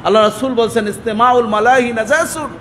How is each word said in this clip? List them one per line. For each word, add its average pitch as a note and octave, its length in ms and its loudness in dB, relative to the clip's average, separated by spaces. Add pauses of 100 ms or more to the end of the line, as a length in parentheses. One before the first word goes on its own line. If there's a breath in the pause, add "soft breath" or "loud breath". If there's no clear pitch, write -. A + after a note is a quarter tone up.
আল্লাহ G#3 200 4
রাসূল A3+ 300 -2
বলছেন, A3 340 0
"ইস্তেমাউল A#3 600 0
মালাহি A#3 460 2
নাজাসুন" C#4+ 540 -2 (140)